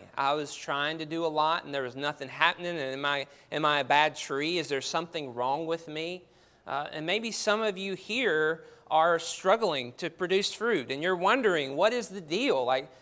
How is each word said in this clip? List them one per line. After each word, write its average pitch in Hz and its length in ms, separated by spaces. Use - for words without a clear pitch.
I 139 160
was 147 200
trying 147 440
to 160 80
do 165 200
a - 20
lot 156 360
and 143 100
there 139 100
was 123 120
nothing 143 320
happening, 170 500
and 135 160
am 139 120
I, 143 220
am 151 140
I 147 160
a 139 60
bad 147 320
tree? 151 400
Is 151 100
there 135 140
something 165 520
wrong 131 320
with 165 220
me? 165 380
Uh, 143 240
and 156 140
maybe 220 260
some 214 300
of 208 160
you 190 160
here 165 720
are 165 280
struggling 170 720
to 170 160
produce 185 440
fruit, 180 380
and 139 100
you're 185 140
wondering, 175 640
"What 208 160
is 240 160
the 190 100
deal? 160 460
Like, 131 260